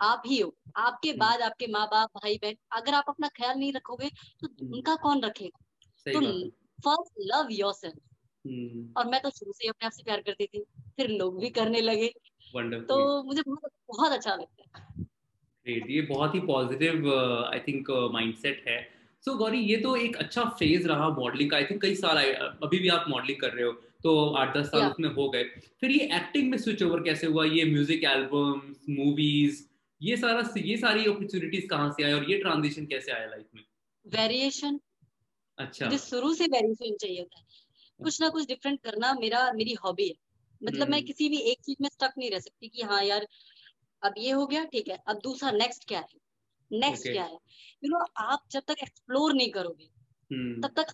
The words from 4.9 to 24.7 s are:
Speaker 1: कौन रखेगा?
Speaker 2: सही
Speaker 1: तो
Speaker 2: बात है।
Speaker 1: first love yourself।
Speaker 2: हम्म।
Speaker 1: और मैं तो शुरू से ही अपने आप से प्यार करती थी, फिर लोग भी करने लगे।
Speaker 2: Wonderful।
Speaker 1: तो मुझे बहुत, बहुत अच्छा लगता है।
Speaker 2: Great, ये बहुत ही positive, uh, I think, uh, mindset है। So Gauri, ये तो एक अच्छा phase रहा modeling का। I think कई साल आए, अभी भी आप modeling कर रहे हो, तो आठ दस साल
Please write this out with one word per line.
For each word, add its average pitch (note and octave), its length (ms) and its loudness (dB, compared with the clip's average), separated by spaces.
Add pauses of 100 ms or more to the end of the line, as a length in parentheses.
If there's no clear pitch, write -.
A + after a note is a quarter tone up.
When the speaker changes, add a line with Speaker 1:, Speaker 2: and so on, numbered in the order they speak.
Speaker 1:
कौन C#4+ 260 2
रखेगा? G#3 420 -8 (320)
Speaker 2:
सही - 180 -4
Speaker 1:
तो D4+ 60 2
Speaker 2:
बात A3 140 2
है। F4+ 260 -6 (280)
Speaker 1:
first B3 480 0
love A#3 240 0
yourself। G3 440 -4 (420)
Speaker 2:
हम्म। A#2+ 500 -10
Speaker 1:
और A#3+ 120 0
मैं C4 140 0
तो C#4 80 -2
शुरू G3+ 220 -12
से - 120 -10
ही A3 40 -2
अपने A3+ 180 -6
आप A3+ 60 -4
से - 100 -20
प्यार G#3 180 -2
करती G3+ 260 -2
थी, G#3 180 -8 (160)
फिर - 280 -4
लोग F#3 320 -2
भी A#3 100 -2
करने A3+ 300 2
लगे। A3+ 320 2 (440)
Speaker 2:
Wonderful। A#2 320 -4
Speaker 1:
तो C#4 340 2
मुझे C#4 200 -2
बहुत, C#4+ 300 -8 (160)
बहुत C4 240 2
अच्छा A3 220 0
लगता - 280 -10
है। - 220 -20 (800)
Speaker 2:
Great, A#2 260 -4
ये D3+ 100 2
बहुत C#3+ 340 0
ही F#3 60 0
positive, C#3+ 680 2
uh, B2 460 2
I A#2+ 120 -4
think, C#3 220 -4
uh, B2 220 2
mindset A2+ 560 -2
है। A#2+ 200 -4 (400)
So C4+ 80 -2
Gauri, A3 220 2
ये G#3+ 180 4
तो B3+ 200 0
एक A#3 200 -2
अच्छा A#3 280 -2
phase E3+ 420 4
रहा D#3 220 4
modeling C3+ 420 0
का। D3+ 60 2
I C#3+ 60 4
think G3+ 200 -2
कई G3 120 2
साल D#3+ 240 2
आए, C#3 140 4
अभी D3 460 -2
भी F3+ 100 2
आप E3+ 200 4
modeling C3 320 -2
कर B2 120 0
रहे A#2+ 120 0
हो, A#2 80 2
तो D3+ 600 2
आठ C3+ 220 2
दस D3 100 2
साल D3+ 140 2